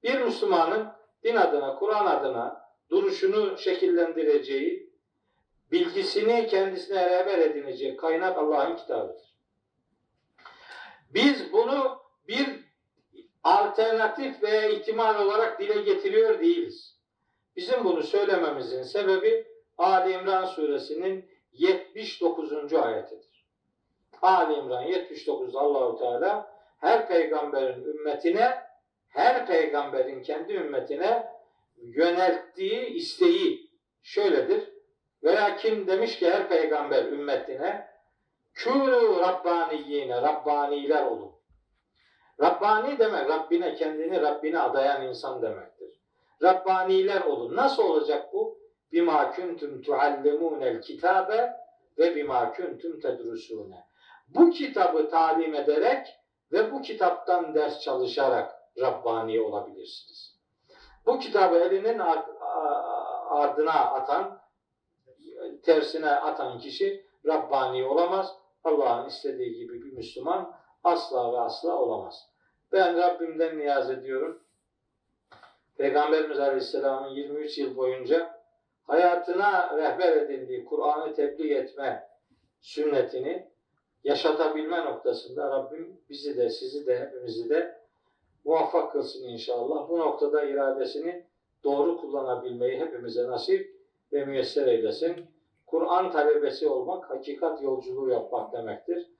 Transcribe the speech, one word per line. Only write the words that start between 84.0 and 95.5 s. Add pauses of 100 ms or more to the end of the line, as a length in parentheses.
yaşatabilme
noktasında
Rabbim
bizi
de,
sizi
de,
hepimizi
de (640)
muvaffak
kılsın
inşallah.
Bu
noktada
iradesini (380)
doğru
kullanabilmeyi
hepimize
nasip (360)
ve
müyesser
eylesin. (400)